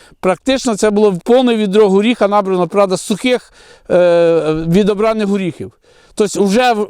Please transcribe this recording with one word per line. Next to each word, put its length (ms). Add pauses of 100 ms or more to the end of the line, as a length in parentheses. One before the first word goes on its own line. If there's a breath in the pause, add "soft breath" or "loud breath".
(200 soft breath)
Практично 560
це 140
було 200
в 80
повне 380
відро 320
горіха 400
набрано, 400
правда, 280
сухих, 560 (380 soft breath)
е, 500 (280)
відобраних 580
горіхів. 460 (420 soft breath)
Тобто 300
вже, 300 (160)